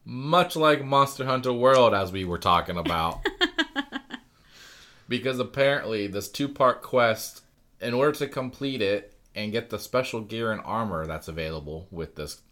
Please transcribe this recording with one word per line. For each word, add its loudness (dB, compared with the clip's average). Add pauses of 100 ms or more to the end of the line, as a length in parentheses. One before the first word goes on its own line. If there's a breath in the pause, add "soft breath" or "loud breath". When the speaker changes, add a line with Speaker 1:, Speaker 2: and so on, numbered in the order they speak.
Speaker 1:
Much 0
like 4
Monster 2
Hunter 0
World, 6
as 0
we -4
were -2
talking 2
about. -2
Speaker 2:
<laughs> -4 (1000 loud breath)
Speaker 1:
Because -4
apparently 0
this -6
two-part 0
quest, 0 (380)
in -4
order 2
to -4
complete -6
it -2 (200)
and -6
get -4
the -6
special -4
gear -4
and -4
armor -4
that's -8
available -8
with -10
this -10 (120)